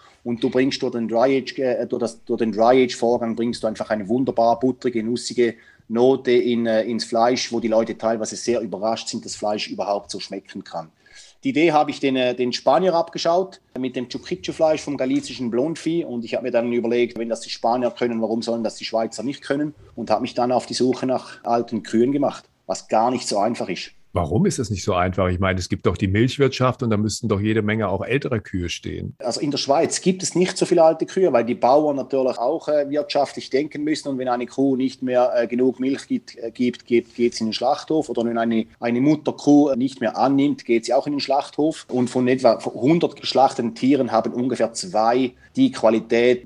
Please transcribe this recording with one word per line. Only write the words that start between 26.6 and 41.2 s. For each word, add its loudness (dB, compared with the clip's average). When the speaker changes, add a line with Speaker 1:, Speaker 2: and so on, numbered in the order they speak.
Speaker 2:
und 0
da 2
müssten -2
doch 2
jede 2
Menge 0
auch -2
ältere -2
Kühe -6
stehen. -10
Speaker 1:
Also -6
in 0
der -2
Schweiz 0
gibt 2
es -6
nicht 2
so 0
viele 6
alte 4
Kühe, 2
weil 2
die -2
Bauern 4
natürlich -2
auch, -2
äh, 0
wirtschaftlich -2
denken -2
müssen. -2
Und -4
wenn -4
eine -2
Kuh 0
nicht -2
mehr, 2
äh, 2
genug 0
Milch -4
gibt, -6
äh, -8
gibt, -2
gibt, 0
geht's 0
in 0
den -4
Schlachthof. 0
Oder -2
wenn -2
eine, 0
eine 0
Mutterkuh 4
nicht -2
mehr -2
annimmt, 2
geht 2
sie 0
auch 2
in -4
den -4
Schlachthof. -2